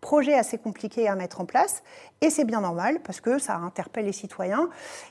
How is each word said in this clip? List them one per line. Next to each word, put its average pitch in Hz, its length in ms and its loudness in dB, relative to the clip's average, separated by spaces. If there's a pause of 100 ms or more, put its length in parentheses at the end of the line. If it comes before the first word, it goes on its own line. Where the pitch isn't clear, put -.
projets 294 320 4
assez 233 240 4
compliqués 220 500 -2
à 202 60 2
mettre 180 260 -6
en 190 60 -4
place. 302 380 2 (380)
Et 311 80 6
c'est - 160 4
bien 220 160 0
normal 185 420 0
parce - 160 -10
que 247 200 0
ça 185 180 -2
interpelle 185 480 -6
les 202 60 -2
citoyens. 202 580 -2 (420)